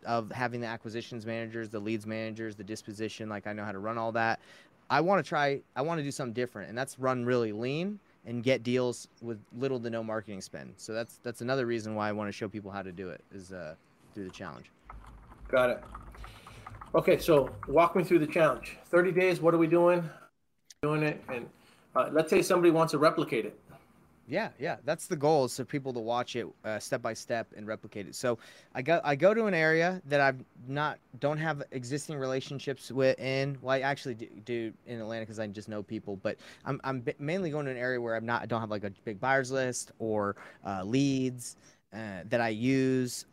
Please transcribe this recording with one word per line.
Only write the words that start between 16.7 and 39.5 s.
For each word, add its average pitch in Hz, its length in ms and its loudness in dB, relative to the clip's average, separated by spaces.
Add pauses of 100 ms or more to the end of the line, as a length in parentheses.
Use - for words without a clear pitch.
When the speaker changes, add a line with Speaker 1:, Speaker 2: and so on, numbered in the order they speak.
Speaker 2:
Okay, 165 240 4
so 143 340 4 (140)
walk 165 300 4
me 180 60 4
through 170 160 6
the 151 80 2
challenge. 151 580 2
Thirty 180 260 4
days, 180 300 4
what 165 120 6
are 170 40 4
we 165 100 6
doing? 170 420 6 (720)
Doing 151 220 2
it, 151 240 0
and, 123 220 -6 (440)
uh, 127 200 2
let's 156 160 4
say 190 120 6
somebody 175 300 6
wants 160 200 4
to 156 60 2
replicate 143 480 2
it. - 140 -12 (640)
Speaker 1:
Yeah, 175 320 -2
yeah, 139 280 -4
that's 151 220 -2
the - 80 -2
goal, 147 300 6
is - 120 -4
for 127 80 -4
people 135 280 -4
to 120 60 -6
watch 120 380 -2
it, 104 100 -4 (160)
uh, 107 160 -4
step 123 220 -4
by 117 120 -4
step 113 420 -4
and 104 120 -12
replicate 107 400 -8
it. - 80 -14
So 120 240 0 (340)
I 131 80 -4
go, 160 220 4
I 147 120 2
go 175 180 6
to 226 120 2
an 202 80 2
area 165 520 4
that 143 160 4
I've 131 220 4 (220)
not, 143 320 -2 (220)
don't 147 180 0
have 151 240 -2 (100)
existing 143 460 -6
relationships 131 720 -4
with 131 300 4
in. 135 420 -2
Well, 131 140 2
I 131 60 2
actually 139 340 -2
do, 110 120 -10 (180)
do 117 280 -4 (120)
in 120 140 -8
Atlanta 113 260 -6
'cause 110 140 -8
I 110 80 -4
just 101 200 -10
know 107 160 -6
people, 104 320 -6
but 98 220 -4 (280)
I'm, 139 200 -2
I'm 131 160 -2
b-, 139 180 -4
mainly 160 320 -2
going 147 140 -2
to 131 60 -2
an 127 60 -6
area 127 240 -2
where 117 140 -2
I'm 113 100 -4
not, 120 160 0
I - 40 -6
don't 113 160 0
have, 110 100 -6
like, 104 140 -4
a 98 60 -6 (120)
big 104 160 -8
buyers 131 320 2